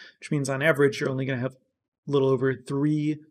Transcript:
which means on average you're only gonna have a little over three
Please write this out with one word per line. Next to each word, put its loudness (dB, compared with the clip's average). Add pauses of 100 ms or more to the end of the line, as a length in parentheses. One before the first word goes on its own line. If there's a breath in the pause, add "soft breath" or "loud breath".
(200 loud breath)
which -12
means -2
on -4
average 2
you're -2
only -4
gonna -4
have -4
a -20
little 4
over 2
three -2 (100)